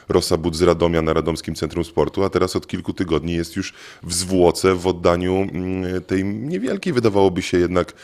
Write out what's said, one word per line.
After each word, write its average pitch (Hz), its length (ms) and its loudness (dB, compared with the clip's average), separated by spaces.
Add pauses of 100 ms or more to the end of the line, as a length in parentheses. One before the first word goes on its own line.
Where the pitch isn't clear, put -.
Rosa 90 280 2
But 80 180 -2
z 78 60 0
Radomia 85 400 2
na 80 120 0
Radomskim 80 420 -2
Centrum 82 280 -4
Sportu, 80 400 -2
a 98 60 0
teraz 90 260 0
od 92 120 -2
kilku 90 260 -6
tygodni 82 400 -2
jest 85 220 -4
już 95 180 -6 (300)
w 87 100 -8
zwłoce 90 600 4
w 90 120 -2
oddaniu, 90 640 0
mm, 92 480 -4
tej 95 240 -2
niewielkiej, 170 680 -4
wydawałoby 98 480 4
się 87 180 0
jednak, 87 340 0 (100)